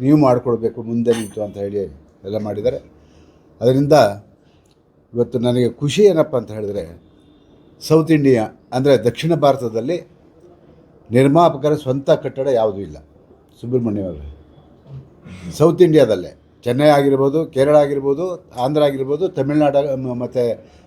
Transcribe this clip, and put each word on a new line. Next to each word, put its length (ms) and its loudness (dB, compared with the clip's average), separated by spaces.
ನೀವು 160 2
ಮಾಡಿಕೊಡ್ಬೇಕು 680 0
ಮುಂದೆ 280 -2
ನಿಂತು 320 -4
ಅಂತ 140 -10
ಹೇಳಿ 400 -8
ಎಲ್ಲ 140 -8
ಮಾಡಿದ್ದಾರೆ. 420 -4
ಅದರಿಂದ 320 2
ಇವತ್ತು 240 -4
ನನಗೆ 300 0
ಖುಷಿ 340 -2
ಏನಪ್ಪ 340 4
ಅಂತ 140 -6
ಹೇಳಿದ್ರೆ, 520 -10
ಸೌತ್ 220 4
ಇಂಡಿಯಾ 380 2
ಅಂದರೆ 260 2
ದಕ್ಷಿಣ 360 -2
ಭಾರತದಲ್ಲಿ 760 -2
ನಿರ್ಮಾಪಕರ 640 2
ಸ್ವಂತ 360 -4
ಕಟ್ಟಡ 360 -2
ಯಾವುದೂ 320 0
ಇಲ್ಲ. 180 -12
ಸುಬ್ರಹ್ಮಣ್ಯ 420 -4
ಅವರೇ, 340 -12
ಸೌತ್ 260 2
ಇಂಡಿಯಾದಲ್ಲೇ 580 2
ಚೆನ್ನೈ 200 -2
ಆಗಿರ್ಬೋದು, 600 2
ಕೇರಳ 300 2
ಆಗಿರ್ಬೋದು, 760 -2
ಆಂಧ್ರ 220 0
ಆಗಿರ್ಬೋದು, 460 -2
ತಮಿಳ್ನಾಡು 680 0
ಮ-, 180 -6
ಮತ್ತು 520 -4